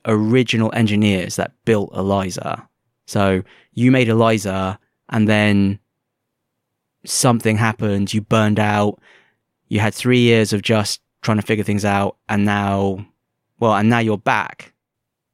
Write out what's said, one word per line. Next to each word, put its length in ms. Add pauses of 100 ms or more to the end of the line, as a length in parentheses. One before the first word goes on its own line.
original 680
engineers 640
that 160 (140)
built 280
Eliza. 720 (400)
So 380 (300)
you 180
made 160
Eliza, 720 (320)
and 180
then 520 (1300)
something 520
happened, 560
you 80
burned 380
out, 400 (680)
you 120
had 160
three 240
years 340
of 80
just 400 (200)
trying 160
to 80
figure 180
things 220
out, 320 (100)
and 180
now, 580 (560)
well, 140
and 160
now 100
you're 180
back. 560 (600)